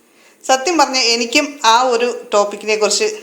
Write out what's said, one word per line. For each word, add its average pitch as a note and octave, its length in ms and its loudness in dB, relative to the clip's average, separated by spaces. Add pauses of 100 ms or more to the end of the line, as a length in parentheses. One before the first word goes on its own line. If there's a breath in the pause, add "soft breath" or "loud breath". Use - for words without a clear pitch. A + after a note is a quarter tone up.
(500 soft breath)
സത്യം C4 320 0
പറഞ്ഞാൽ B3+ 320 0
എനിക്കും C4 340 0 (280)
ആ - 20 6 (160)
ഒരു A#3+ 160 0 (240)
ടോപ്പിക്കിനെ G#3 480 0
കുറിച്ച് G#3+ 260 0 (140)